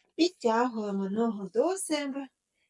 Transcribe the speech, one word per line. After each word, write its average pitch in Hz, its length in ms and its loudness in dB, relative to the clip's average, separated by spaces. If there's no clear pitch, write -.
підтягуємо 220 920 0
ногу 202 460 -2
до 320 220 2
себе, 285 520 -4